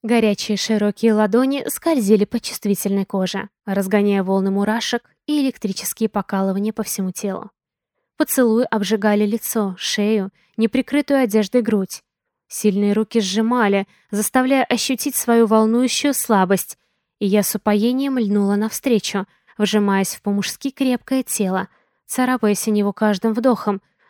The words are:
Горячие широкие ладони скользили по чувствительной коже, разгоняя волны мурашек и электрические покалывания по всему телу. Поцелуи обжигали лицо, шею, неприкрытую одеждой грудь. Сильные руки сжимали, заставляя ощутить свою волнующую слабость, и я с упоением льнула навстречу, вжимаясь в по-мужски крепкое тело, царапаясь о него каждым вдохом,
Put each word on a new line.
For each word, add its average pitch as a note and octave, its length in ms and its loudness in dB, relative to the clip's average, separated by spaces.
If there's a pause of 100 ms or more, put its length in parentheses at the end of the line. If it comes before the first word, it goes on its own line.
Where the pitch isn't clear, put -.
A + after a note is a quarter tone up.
Горячие A3 540 0
широкие G#3+ 580 0
ладони A#3+ 540 2
скользили A3 560 2
по A3+ 160 -4
чувствительной G3 640 -4
коже, G3 460 -4 (160)
разгоняя G3 580 2
волны F#3+ 260 0
мурашек G#3+ 540 -2 (220)
и D4+ 160 0
электрические - 640 -4
покалывания G3 640 -2
по G#3+ 120 -6
всему F#3+ 280 -6
телу. G3 400 -8 (640)
Поцелуи B3 560 2
обжигали G#3 540 0
лицо, G3+ 520 -4
шею, G#3 540 -2 (240)
неприкрытую C4+ 680 0
одеждой A3 400 2
грудь. G#3 400 -2 (460)
Сильные G3+ 460 0
руки G#3+ 260 0
сжимали, G#3 680 0 (220)
заставляя B3+ 540 2
ощутить - 540 -2
свою A#3 300 4
волнующую A3+ 640 2
слабость, F#3+ 640 0 (420)
и G#3 60 -2
я G3+ 180 2
с - 100 -4
упоением B3 640 0
льнула G3+ 380 0
навстречу, G#3+ 720 -2 (300)
вжимаясь G3+ 580 0
в - 60 -20
по-мужски G3+ 500 -4
крепкое C4 520 -2
тело, F#3 440 -2 (380)
царапаясь A#3+ 640 0
о - 20 2
него G#3 220 0
каждым G#3+ 400 0
вдохом, G#3+ 480 0 (280)